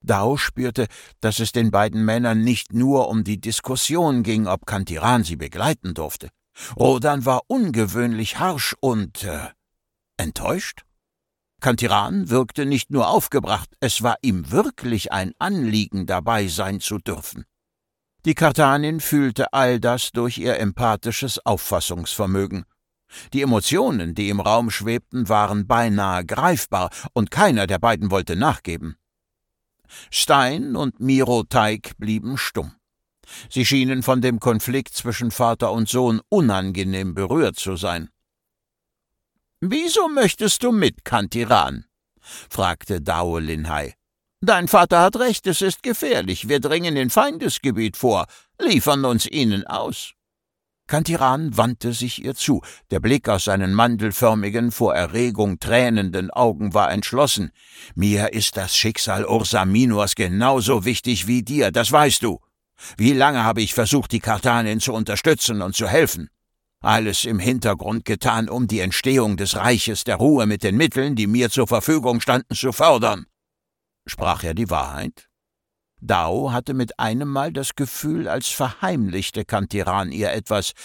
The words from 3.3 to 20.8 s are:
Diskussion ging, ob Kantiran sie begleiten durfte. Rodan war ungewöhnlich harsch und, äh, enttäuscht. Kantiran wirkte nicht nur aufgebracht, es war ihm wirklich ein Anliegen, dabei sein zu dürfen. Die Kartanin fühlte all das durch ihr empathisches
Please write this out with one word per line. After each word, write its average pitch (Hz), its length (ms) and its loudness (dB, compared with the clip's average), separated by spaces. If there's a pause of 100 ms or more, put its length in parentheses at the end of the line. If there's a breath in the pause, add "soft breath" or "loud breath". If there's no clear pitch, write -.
Diskussion 131 840 0
ging, 107 240 0
ob 92 200 -4
Kantiran 95 580 0
sie 82 120 -8
begleiten 87 580 -4
durfte. - 340 -10 (500 loud breath)
Rodan 135 460 2
war 127 220 2
ungewöhnlich 117 920 -2
harsch 170 420 -2
und, 110 440 -2
äh, 78 240 -8 (680)
enttäuscht. - 680 -6 (760)
Kantiran 117 680 0
wirkte 127 380 0
nicht 139 240 -2
nur 127 180 2
aufgebracht, 131 680 0
es - 240 -2
war 117 180 0
ihm 92 300 -2
wirklich 123 640 -2
ein 95 260 -4
Anliegen, 110 680 -2
dabei 101 420 0
sein 95 320 -4
zu 104 180 -6
dürfen. - 460 -10 (800)
Die 156 100 2
Kartanin 151 680 2
fühlte 135 520 0
all 123 260 2
das 120 320 -2
durch 120 280 -4
ihr 95 200 -2
empathisches 110 880 -2